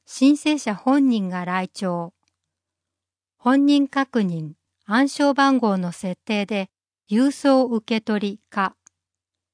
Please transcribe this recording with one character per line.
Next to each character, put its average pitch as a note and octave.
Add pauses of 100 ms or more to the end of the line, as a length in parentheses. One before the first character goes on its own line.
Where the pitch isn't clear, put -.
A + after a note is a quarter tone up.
申 C#4+
請 D4+
者 A3
本 C4+
人 G#3
が F3+
来 F#3
庁。 F3 (1200)
本 C#4
人 C#4+
確 C4+
認、 E3 (320)
暗 B3+
証 C#4+
番 C4+
号 G#3
の F3+
設 F3+
定 G#3
で、 G3 (420)
郵 C4
送 C4
受 A3+
け A3
取 G#3
り - (100)
か。 - (760)